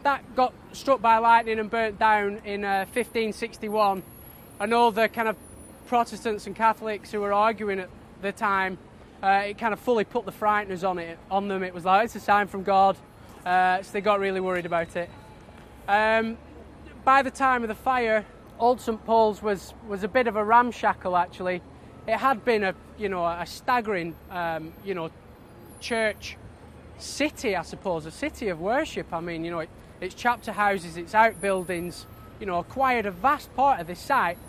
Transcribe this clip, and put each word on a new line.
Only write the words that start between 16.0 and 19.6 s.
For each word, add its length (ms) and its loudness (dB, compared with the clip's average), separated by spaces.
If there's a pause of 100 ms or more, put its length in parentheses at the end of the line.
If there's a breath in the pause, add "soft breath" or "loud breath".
by 200 6
the 80 -2
time 320 0
of 60 -6
the 60 -6
fire, 480 0 (360)
Old 220 2
Saint 220 -4
Paul's 380 4
was, 320 -4 (140)